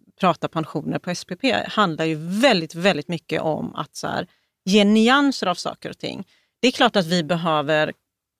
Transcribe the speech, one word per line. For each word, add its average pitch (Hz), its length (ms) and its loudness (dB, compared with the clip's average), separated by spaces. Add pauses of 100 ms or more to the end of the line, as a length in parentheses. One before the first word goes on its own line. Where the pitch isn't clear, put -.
(200)
pratar 160 280 2
pensioner 160 500 -6
på - 120 -10
S - 140 -8
P 180 120 -12
P, 226 320 -2
handlar 170 360 0
ju 160 160 0
väldigt, 190 540 0
väldigt 165 340 0
mycket 165 340 -4
om - 320 -4
att - 220 -10
så - 100 -8
här, - 200 -4 (380)
ge 202 200 4
nyanser 233 640 4
av 175 80 0
saker - 360 -10
och - 80 -16
ting. - 280 -10 (340)
Det 247 80 4
är 254 40 0
klart 240 240 2
att 180 100 2
vi 175 180 0
behöver 156 680 0 (480)